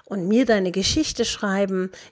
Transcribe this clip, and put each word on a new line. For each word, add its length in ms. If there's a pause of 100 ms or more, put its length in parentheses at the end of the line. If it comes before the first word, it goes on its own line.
und 220
mir 160
deine 280
Geschichte 520
schreiben. 680 (200)